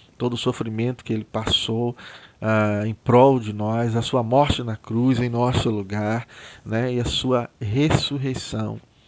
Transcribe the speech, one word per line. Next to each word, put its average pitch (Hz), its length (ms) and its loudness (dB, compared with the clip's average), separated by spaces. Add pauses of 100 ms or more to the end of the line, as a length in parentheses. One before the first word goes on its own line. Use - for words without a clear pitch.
(180)
todo 123 140 -2
o 120 40 -4
sofrimento 117 680 -2
que - 80 -4
ele 110 100 -2
passou, 113 760 -2 (460)
ah, 107 420 2
em 110 100 -2
prol 127 440 6
de 107 140 -4
nós, 110 420 -2
a 117 80 0
sua 123 220 0
morte 131 400 2
na 110 120 -6
cruz 120 440 0
em 123 80 0
nosso 123 420 0
lugar, 104 560 -2 (400)
né, 117 280 -2
e 123 40 0
a 120 60 0
sua 123 440 0 (120)
ressurreição, 123 1200 -2 (280)